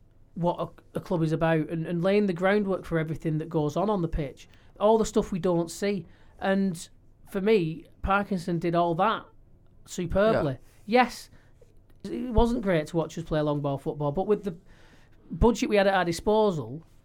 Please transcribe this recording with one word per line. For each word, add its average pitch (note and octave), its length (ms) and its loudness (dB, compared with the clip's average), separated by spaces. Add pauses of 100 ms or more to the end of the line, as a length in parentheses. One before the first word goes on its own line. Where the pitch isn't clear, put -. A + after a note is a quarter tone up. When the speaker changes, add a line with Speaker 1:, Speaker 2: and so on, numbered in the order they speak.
(340)
Speaker 1:
what E3+ 260 -2
a, - 380 -10
a - 20 -10
club F3 220 -2
is D#3 100 0
about D#3+ 380 2
and, E3 160 -6
and E3+ 180 -4
laying G3+ 220 4
the F#3+ 60 0
groundwork F#3+ 520 0
for E3 140 -2
everything D#3+ 400 -2
that D#3+ 100 -6
goes D3+ 280 -2
on F3+ 120 0
on G3+ 140 0
the E3 60 -2
pitch, - 400 -6 (300)
all A3 200 4
the G#3 80 2
stuff G#3+ 260 0
we F#3+ 60 -2
don't E3+ 320 0
see. G3+ 340 -4 (360)
And G3 480 0 (420)
for G3 100 -4
me, F3+ 460 2 (160)
Parkinson F#3+ 560 0
did E3+ 160 0
all E3+ 220 2
that G3 280 0 (640)
superbly. E3+ 720 0 (260)
Speaker 2:
Yeah. A#3+ 200 4
Speaker 1:
Yes, - 260 -10 (760)
it A#3+ 300 -8
wasn't A#3 280 4
great E3+ 260 2
to - 80 -4
watch D#3+ 200 -4
us E3 80 -8
play D#3 160 -2
long D3 220 0
ball C#3 160 -2
football, D3 340 -4
but F#3+ 140 -2
with G#3 180 0
the F#3+ 100 -8 (760)
budget A3 400 2
we G#3 60 2
had G3 100 6
at G3 80 2
our F#3 100 2
disposal, E3+ 760 0 (220)